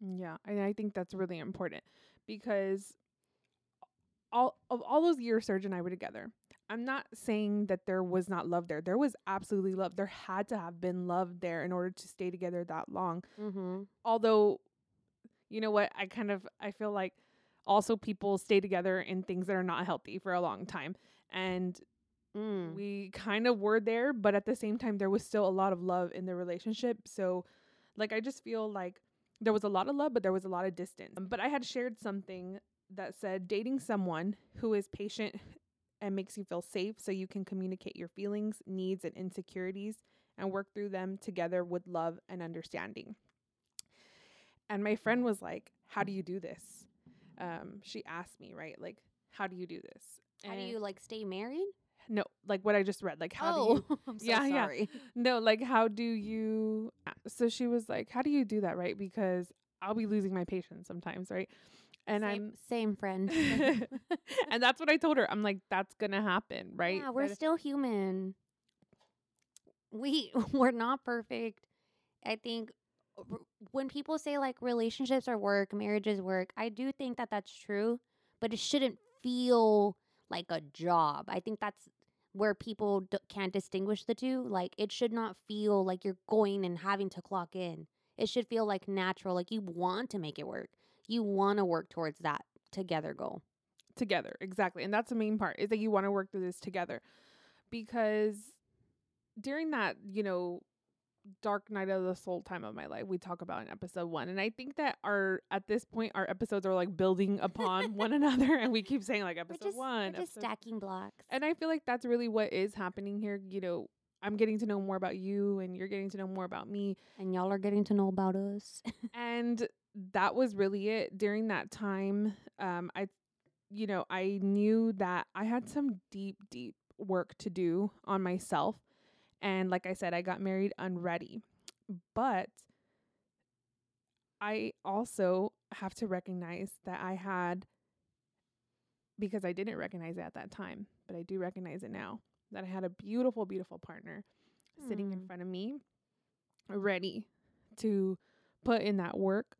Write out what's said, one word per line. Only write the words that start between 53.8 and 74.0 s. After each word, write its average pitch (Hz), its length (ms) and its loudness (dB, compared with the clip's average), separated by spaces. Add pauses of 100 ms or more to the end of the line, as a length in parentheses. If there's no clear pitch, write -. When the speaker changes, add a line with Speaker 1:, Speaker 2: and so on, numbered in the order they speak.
Speaker 1:
do - 100 -4
you 294 120 0
Speaker 2:
<laughs> - 60 -18
I'm 220 100 -10
so 220 80 -10
Speaker 1:
Yeah, 247 200 4
yeah. 277 180 4
Speaker 2:
sorry. 170 240 0 (260)
Speaker 1:
No, 240 260 4
like, 220 220 6
how 233 260 6
do 214 140 -4
you, 220 880 0 (140)
uh, - 60 -8 (140)
so 233 220 2
she 240 180 -2
was 233 220 2
like, - 220 -2
"How 254 120 -2
do 294 80 2
you 285 140 6
do 214 180 0
that, 175 140 0
right? 180 200 -2
Because 185 560 -2 (300)
I'll 202 120 0
be 220 120 0
losing 202 280 2
my 180 100 0
patience 180 420 -6
sometimes, 180 440 -8
right?" 190 180 -4 (580)
And 214 180 0
Speaker 2:
Same, 202 60 0
Speaker 1:
I'm 208 220 -4 (160)
Speaker 2:
same 220 280 0
friend. 190 340 0
Speaker 1:
<laughs> 302 1200 2
And 233 120 2
that's 254 180 6
what 302 80 -4
I 311 80 8
told 302 220 4
her. 220 120 6
I'm 208 120 0
like, 196 160 0 (120)
"That's 190 240 -2
gonna 202 280 0
happen, - 540 -2
right?" 175 200 2
Speaker 2:
Yeah, 254 140 -4
we're 269 180 0
Speaker 1:
But 202 80 -8
Speaker 2:
still 320 200 2
human. 202 800 0 (1600)
We, 269 440 -2
<laughs> 220 180 0
we're 262 180 6
not 240 340 0
perfect. 233 640 -4 (580)
I 220 120 -2
think 226 340 -8 (460)
r-, - 80 -16 (480)
when 269 160 -2
people 294 300 -4